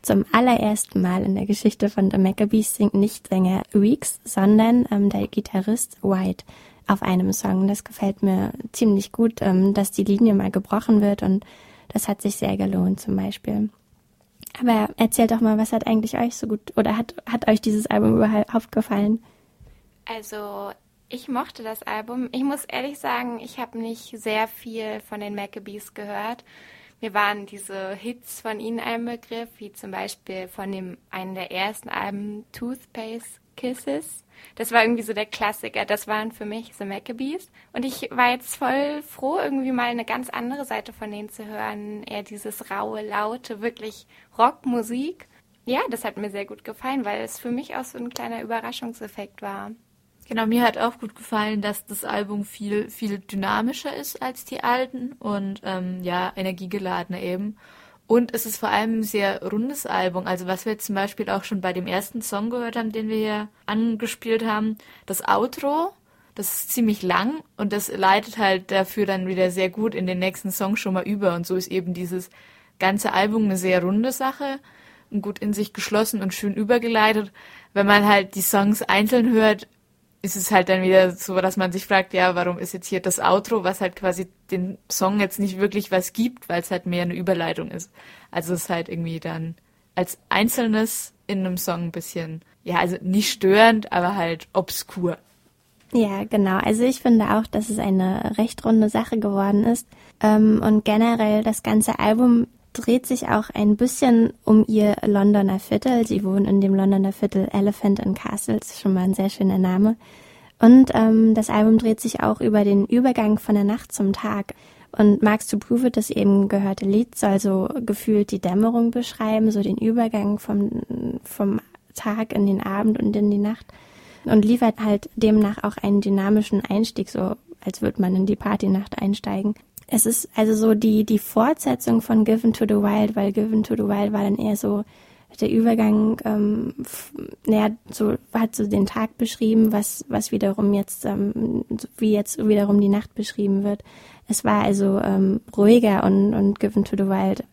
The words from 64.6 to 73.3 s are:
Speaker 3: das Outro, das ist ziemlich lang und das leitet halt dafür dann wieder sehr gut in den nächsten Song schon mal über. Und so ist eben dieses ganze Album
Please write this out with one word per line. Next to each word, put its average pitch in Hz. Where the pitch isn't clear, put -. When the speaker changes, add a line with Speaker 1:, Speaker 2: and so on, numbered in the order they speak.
Speaker 3:
das -
Outro, 277
das -
ist -
ziemlich 214
lang 196
und 208
das 208
leitet 202
halt 190
dafür 196
dann 190
wieder 185
sehr 185
gut 220
in 185
den 185
nächsten 190
Song 196
schon 190
mal 180
über. 196
Und 170
so 185
ist 185
eben 180
dieses 180
ganze 190
Album 214